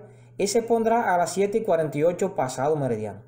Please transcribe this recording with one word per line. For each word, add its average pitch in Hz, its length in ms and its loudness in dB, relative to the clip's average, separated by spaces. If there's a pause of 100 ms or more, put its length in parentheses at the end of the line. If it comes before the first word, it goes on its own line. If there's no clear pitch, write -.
(380)
y 180 80 -2
se 226 160 0
pondrá 226 500 2
a 180 60 4
las 175 140 0
siete 202 260 0
y 220 60 -2
cuarenta 160 340 0
y 147 60 0
ocho 180 320 0
pasado 135 400 -2
meridiano. 107 520 -4